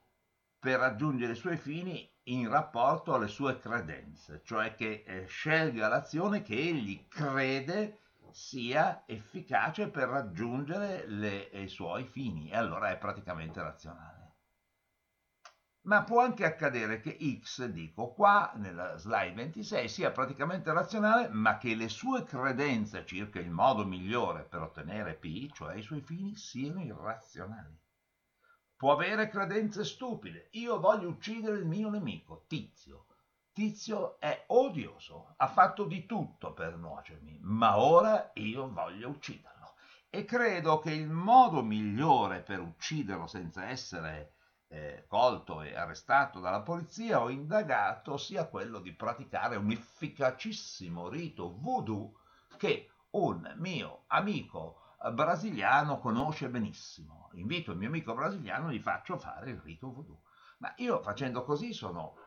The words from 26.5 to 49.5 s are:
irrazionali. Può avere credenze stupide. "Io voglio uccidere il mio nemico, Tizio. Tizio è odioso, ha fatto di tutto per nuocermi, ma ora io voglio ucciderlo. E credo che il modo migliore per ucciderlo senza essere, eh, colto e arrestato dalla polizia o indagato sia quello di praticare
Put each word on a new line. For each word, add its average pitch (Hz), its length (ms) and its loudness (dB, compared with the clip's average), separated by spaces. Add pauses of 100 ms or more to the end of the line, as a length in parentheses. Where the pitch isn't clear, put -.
irrazionali. 95 920 -10 (1000)
Può 135 160 4
avere 202 380 2
credenze 202 540 -2
stupide. - 680 -8
"Io 226 280 -2
voglio 190 300 4
uccidere 214 480 -4
il 180 80 -4
mio 208 240 0
nemico, 104 580 -6
Tizio. - 600 -10 (440)
Tizio 208 680 -4
è - 280 -2
odioso, - 880 2
ha 135 100 4
fatto 190 380 6
di 165 200 -4
tutto - 480 -6
per 82 240 -6
nuocermi, 78 640 -14
ma 104 360 6
ora 170 580 8
io 113 360 -4
voglio 92 380 -6
ucciderlo. - 640 -14 (360)
E 202 140 -4
credo 185 560 4
che 156 120 -2
il 156 180 -2
modo 180 540 8
migliore 107 760 4
per 95 180 -6
ucciderlo 90 680 -4
senza 90 380 -8
essere, 80 720 -8 (340)
eh, 76 380 -12
colto 101 540 2
e 73 140 -10
arrestato 92 640 2
dalla 92 220 0
polizia 170 600 -2
o 117 80 0
indagato 139 880 0
sia 180 300 -4
quello 110 320 -8
di 87 140 -12
praticare 110 640 -4